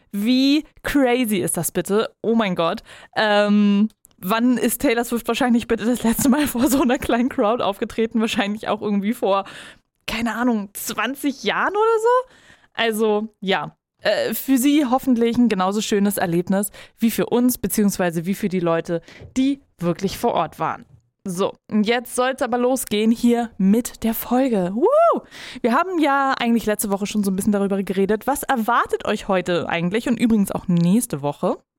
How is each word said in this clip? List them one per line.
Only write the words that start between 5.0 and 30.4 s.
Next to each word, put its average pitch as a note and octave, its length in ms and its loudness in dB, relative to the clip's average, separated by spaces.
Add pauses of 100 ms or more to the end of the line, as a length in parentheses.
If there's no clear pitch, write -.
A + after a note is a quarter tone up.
Swift A#3 240 -6
wahrscheinlich A#3 400 0
bitte G#3 160 -2
das A#3 180 0
letzte A3+ 280 2
Mal D4 160 2
vor A#3+ 220 0
so C4+ 140 2
einer A#3+ 160 2
kleinen A#3+ 300 0
Crowd A#3 340 0
aufgetreten? A3 580 -2
Wahrscheinlich G#3+ 480 -2
auch G#3 140 -2
irgendwie G3+ 320 -2
vor, G3 300 0 (600)
keine A3+ 280 -4
Ahnung, A3 380 -2
zwanzig A#3+ 720 -6
Jahren G3+ 280 0
oder A4 300 2
so? B4 300 2 (400)
Also, A3 560 0 (120)
ja. F3 360 -4 (260)
Äh, G3+ 300 0
für C4 240 0
sie C#4+ 300 2
hoffentlich A#3 500 0
ein A#3+ 120 6
genauso G3 340 0
schönes G3+ 340 0
Erlebnis F#3+ 540 0 (280)
wie A3+ 120 2
für - 160 -2
uns, B3 320 2
beziehungsweise F3+ 680 0
wie F#3+ 100 -2
für G#3 140 -4
die F#3 120 -2
Leute, E3 420 -2 (340)
die C4+ 240 0 (180)
wirklich F3 380 -4
vor - 160 -2
Ort D#3+ 260 -2
waren. - 280 -6 (380)
So, F3+ 280 -2 (180)
und G#3+ 140 0
jetzt A#3+ 320 -2
soll's B3+ 240 0
aber B3 160 -2
losgehen A#3+ 540 0
hier A#3 480 0
mit G3 460 0
der A3 100 0
Folge. A#3 600 0
Woo! C5+ 460 4 (400)
Wir A#3 140 0
haben F4 240 0
ja C#4 420 2
eigentlich A#3 240 0
letzte G#3 260 -2
Woche G3 140 -2
schon G#3 180 -2
so G3 80 0
ein F#3 60 -2
bisschen G3+ 160 0
darüber G3 300 0
geredet, G3 440 -2
was C#4 160 -2
erwartet C4 600 -2
euch - 240 -4
heute F3+ 400 0
eigentlich F3 400 -2
und A#3+ 100 0
übrigens A3 320 2